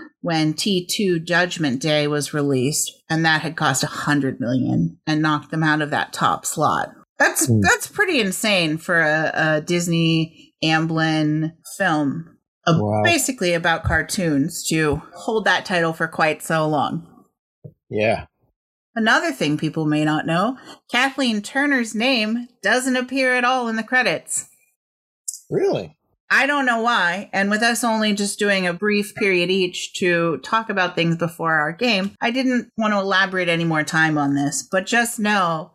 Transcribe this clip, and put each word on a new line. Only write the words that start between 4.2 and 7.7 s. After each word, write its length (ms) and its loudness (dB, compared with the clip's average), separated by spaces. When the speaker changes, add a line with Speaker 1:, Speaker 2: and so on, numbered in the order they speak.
Speaker 1:
million 680 0
and 160 0
knocked 300 0
them 140 -2
out 180 2
of 80 -4
that 220 -2
top 340 0
slot. 440 0
That's, 300 2
Speaker 2:
Hmm. 120 4
Speaker 1:
that's 280 2